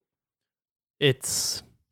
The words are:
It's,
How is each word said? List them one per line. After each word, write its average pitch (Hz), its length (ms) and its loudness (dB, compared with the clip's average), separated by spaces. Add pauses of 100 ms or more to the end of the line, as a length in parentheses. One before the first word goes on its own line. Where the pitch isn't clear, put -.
(1000)
It's, - 640 0 (280)